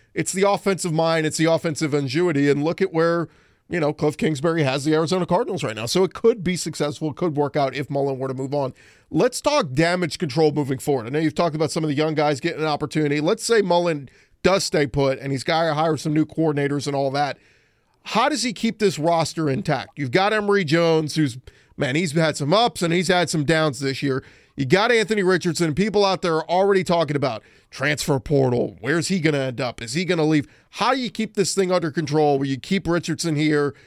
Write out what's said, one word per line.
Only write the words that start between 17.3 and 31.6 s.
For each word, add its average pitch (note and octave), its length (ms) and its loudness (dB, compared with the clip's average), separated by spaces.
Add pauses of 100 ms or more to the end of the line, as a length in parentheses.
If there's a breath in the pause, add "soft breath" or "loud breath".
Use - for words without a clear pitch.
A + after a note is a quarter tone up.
How A#3+ 260 2
does B3+ 120 -2
he A#3 120 -4
keep A3+ 240 -4
this G3 200 0
roster D#3+ 520 0
intact? B2+ 480 -4
You've C3+ 140 -4
got G3 200 2
Emory G3+ 320 2
Jones, D#3+ 520 2
who's, C#3+ 200 0 (400 soft breath)
man, B2+ 180 -2
he's E3 180 0
had D#3+ 260 0
some D3 160 0
ups A#3 260 2
and E3 140 0
he's F3+ 140 0
had F3+ 200 2
some D#3 160 0
downs D#3 360 0
this C3+ 220 -4
year. C3+ 220 -2 (320 soft breath)
You C3+ 80 -2
got F#3 260 4
Anthony G#3+ 320 2
Richardson. E3+ 520 2
People G3+ 300 2
out F#3+ 180 0
there E3+ 140 0
are D3+ 120 -4
already F#3+ 340 2
talking E3 320 2
about B2+ 280 -4 (280 soft breath)
transfer D3 480 -2
portal. B2 600 0
Where's D3 280 -2
he F#3 120 0
gonna D3 180 2
end C3 220 -4
up? B2 220 -6
Is A2+ 100 -10
he E3+ 140 -2
gonna D#3+ 180 0
leave? D#3 240 2 (220 soft breath)
How A#3 240 0
do C#4 60 -2
you A#3+ 100 -6
keep A3 240 -6
this F#3+ 200 -2
thing F#3+ 160 0